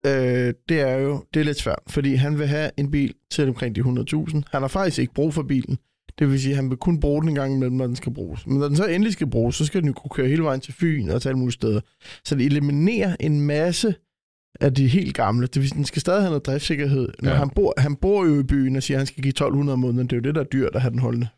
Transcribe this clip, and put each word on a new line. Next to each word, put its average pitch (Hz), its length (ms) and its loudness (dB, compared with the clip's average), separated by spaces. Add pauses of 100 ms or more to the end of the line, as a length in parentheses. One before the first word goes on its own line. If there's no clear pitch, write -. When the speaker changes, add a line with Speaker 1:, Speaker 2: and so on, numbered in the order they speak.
Speaker 1:
Øh, 123 480 2 (140)
det 160 120 2
er 131 160 0
jo, 139 280 -2 (100)
det 156 60 2
er 151 40 2
lidt 147 140 -2
svært, - 200 -4 (100)
fordi 139 260 0
han 143 240 2
vil 147 80 -2
have 147 300 -2
en 143 140 -2
bil 143 240 0 (160)
til 143 180 0
omkring 120 280 -4
de 113 60 0
hundrede 123 240 0
tusind. 156 440 -2
Han 143 120 -2
har 135 60 -2
faktisk 190 300 -2
ikke 127 160 -2
brug 147 200 -2
for 156 80 -2
bilen. 135 360 -2 (400)
Det 143 120 2
vil 135 100 2
sige, 135 140 -2
han 135 160 -2
vil 127 80 -4
kun 170 220 0
bruge 147 200 2
den 160 80 0
en 156 60 0
gang 135 200 0
imellem, 131 220 0
når 131 100 0
den 123 100 -4
skal - 180 -6
bruges. 90 320 -10
Men 135 120 0
når 143 100 0
den 143 80 2
så 185 80 2
endelig 202 280 2
skal 160 180 -2
bruges, 120 260 0
så 156 100 0
skal 185 140 0
den 151 80 2
jo 131 60 0
kunne - 160 -12
køre 131 180 0
hele 160 140 2
vejen 135 180 0
til - 140 -14
Fyn 151 340 0
og 117 140 0
til 139 60 -2
alle 131 100 0
mulige 127 140 0
steder. 110 280 0 (440)
Så - 100 -2
det 131 120 2
eliminerer 151 760 2
en 147 200 2
masse 160 540 0 (680)
af 139 140 4
de 135 140 4
helt 143 260 2
gamle. 117 320 0
Det - 160 -4
vil 135 60 0
sige, 151 80 -4
den 147 80 -2
skal - 160 -4
stadig 185 220 2
have 185 80 2
noget 147 160 -2
driftssikkerhed. 139 640 0 (140)
Når 131 80 2
Speaker 2:
Ja. 156 60 2
Speaker 1:
han 139 140 2
bor, - 280 2
han 139 180 2
bor 190 300 2
jo 147 140 4
i - 20 2
byen 131 340 2
og 131 60 -2
siger, 139 140 -2
at 135 40 0
han 139 60 -2
skal - 160 -10
give 135 100 0
tolv - 240 0
hundrede 143 160 0
om 127 60 0
måneden. 127 280 2
Det 123 60 -4
er 123 40 0
jo 120 60 -2
det, 143 120 0
der 160 60 0
er 135 40 -2
dyrt 135 300 0
at 131 60 0
have 127 100 2
den 117 80 -2
holdende. 120 400 -2